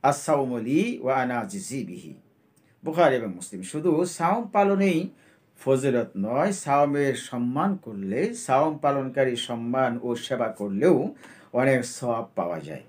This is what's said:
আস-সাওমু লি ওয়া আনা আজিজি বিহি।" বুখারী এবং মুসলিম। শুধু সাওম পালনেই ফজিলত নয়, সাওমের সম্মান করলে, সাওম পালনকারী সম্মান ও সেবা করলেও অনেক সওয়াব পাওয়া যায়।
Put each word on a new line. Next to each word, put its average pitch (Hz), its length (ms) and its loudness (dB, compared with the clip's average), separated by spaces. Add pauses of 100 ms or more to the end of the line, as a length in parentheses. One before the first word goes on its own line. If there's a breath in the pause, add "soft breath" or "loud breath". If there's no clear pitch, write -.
আস-সাওমু 139 540 2
লি 151 440 0
ওয়া 131 140 0
আনা 123 240 0
আজিজি 101 440 -8
বিহি।" - 300 -12 (720 soft breath)
বুখারী 156 300 4
এবং 110 180 -4
মুসলিম। 92 300 -12
শুধু 160 420 2
সাওম 185 420 0
পালনেই 196 640 2 (500 soft breath)
ফজিলত 131 480 2 (100)
নয়, 127 340 0
সাওমের 143 640 2
সম্মান 131 600 -2
করলে, 113 580 -4
সাওম 151 440 2
পালনকারী 135 580 0
সম্মান 120 680 -2
ও 120 120 -2
সেবা 117 320 -4
করলেও 127 680 0 (380 loud breath)
অনেক 127 320 2
সওয়াব 117 500 -4
পাওয়া 87 240 -2
যায়। 71 300 -12